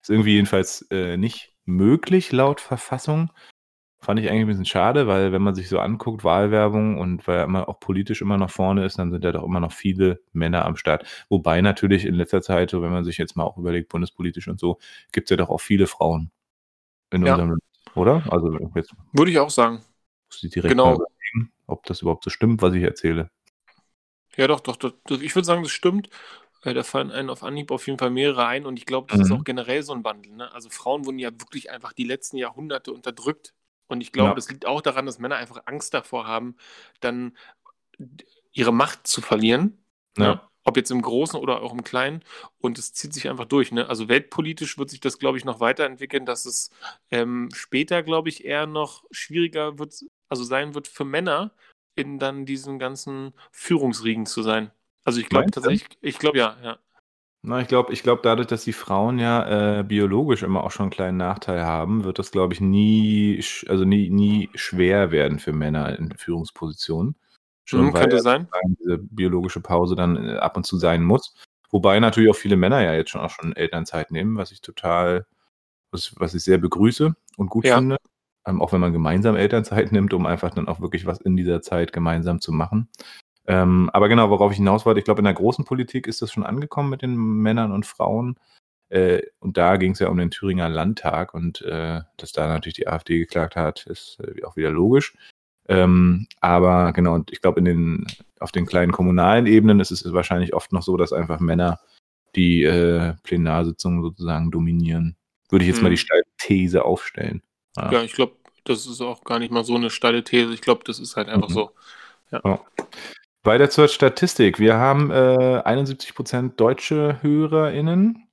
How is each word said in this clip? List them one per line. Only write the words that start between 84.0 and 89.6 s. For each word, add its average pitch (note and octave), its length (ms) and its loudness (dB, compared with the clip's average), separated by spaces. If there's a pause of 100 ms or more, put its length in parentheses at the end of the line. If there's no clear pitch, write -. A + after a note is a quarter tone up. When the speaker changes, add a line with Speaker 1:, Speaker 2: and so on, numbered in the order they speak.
Speaker 1:
genau, A2+ 220 6
worauf G2+ 220 4
ich G2 60 -2
hinaus G2+ 280 4
wollte, A2 140 4
ich - 40 -8
glaub, G#2 140 2
in G#2 60 2
der G2 100 4
großen A#2+ 300 0
Politik B2+ 420 -6
ist A2+ 160 -8
das A2 100 -8
schon G#2 140 -4
angekommen C#3+ 440 -4
mit C3+ 120 -8
den B2+ 140 -4
Männern A2 560 0
und G2+ 120 -2
Frauen. A#2 540 -4 (500)
Äh, F#2 340 2 (180)
und - 160 -6
da F2+ 200 4